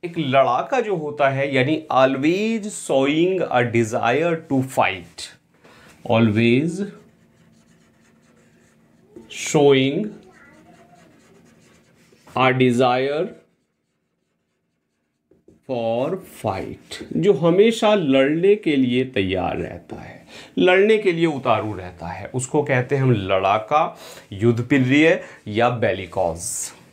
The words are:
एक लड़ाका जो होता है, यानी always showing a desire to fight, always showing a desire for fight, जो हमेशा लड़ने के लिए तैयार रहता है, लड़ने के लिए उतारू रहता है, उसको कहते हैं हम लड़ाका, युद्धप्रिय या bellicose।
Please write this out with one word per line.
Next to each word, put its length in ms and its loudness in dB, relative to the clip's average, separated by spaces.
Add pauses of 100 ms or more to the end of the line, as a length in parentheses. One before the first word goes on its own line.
एक 140 -10
लड़ाका 640 0
जो 160 -2
होता 340 -2
है, 160 -2 (100)
यानी 200 2 (180)
always 760 0
showing 680 0 (120)
a 180 2
desire 680 0 (140)
to 100 0 (140)
fight, 500 -4 (840)
always 720 2 (2500)
showing 680 2 (2250)
a 260 0
desire 720 2 (2500)
for 540 -4 (220)
fight, 580 -8 (140)
जो 180 2
हमेशा 640 4
लड़ने 640 2
के 180 -2
लिए 360 2
तैयार 460 -2
रहता 440 -12
है, 240 -20 (340)
लड़ने 380 4
के 140 0
लिए 140 0
उतारू 480 -2
रहता 340 -12
है, 280 -12
उसको 280 -2
कहते 320 -2
हैं 80 0
हम 80 4 (160)
लड़ाका, 580 0 (480)
युद्धप्रिय 880 2 (280)
या 320 0
bellicose। 960 -6 (180)